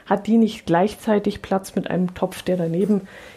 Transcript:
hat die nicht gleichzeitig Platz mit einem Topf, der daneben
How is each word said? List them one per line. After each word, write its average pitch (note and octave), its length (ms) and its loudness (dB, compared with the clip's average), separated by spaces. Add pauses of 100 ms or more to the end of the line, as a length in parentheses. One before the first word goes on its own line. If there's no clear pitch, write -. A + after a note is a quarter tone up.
hat G3 220 0
die A3+ 100 4
nicht A3 300 2
gleichzeitig G3+ 720 0
Platz G3 320 -4
mit - 160 -4
einem F3+ 240 -2
Topf, - 300 -6
der F3+ 120 0
daneben F3+ 520 0 (300)